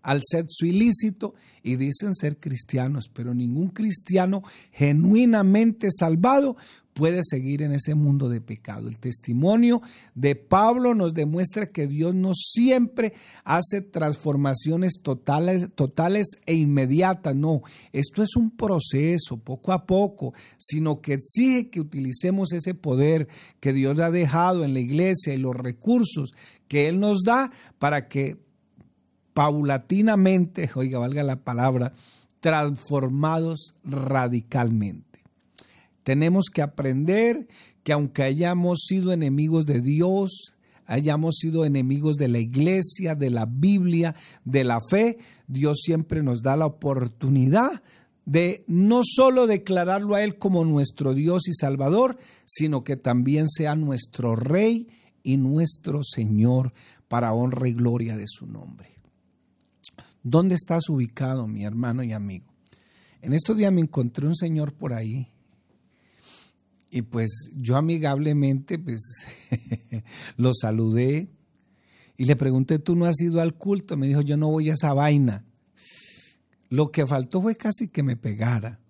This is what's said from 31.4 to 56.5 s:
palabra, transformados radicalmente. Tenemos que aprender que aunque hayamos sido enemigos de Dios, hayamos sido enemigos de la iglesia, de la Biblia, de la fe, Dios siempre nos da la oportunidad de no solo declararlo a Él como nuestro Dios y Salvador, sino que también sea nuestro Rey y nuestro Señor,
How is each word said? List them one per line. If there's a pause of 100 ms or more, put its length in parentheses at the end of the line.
palabra, (480)
transformados
radicalmente. (800)
Tenemos
que
aprender (380)
que
aunque
hayamos
sido
enemigos
de
Dios, (300)
hayamos
sido
enemigos
de
la
iglesia,
de
la
Biblia, (280)
de
la
fe, (280)
Dios
siempre
nos
da
la
oportunidad (420)
de
no
solo
declararlo
a
Él
como
nuestro
Dios
y
Salvador, (280)
sino
que
también
sea
nuestro
Rey (340)
y
nuestro
Señor, (340)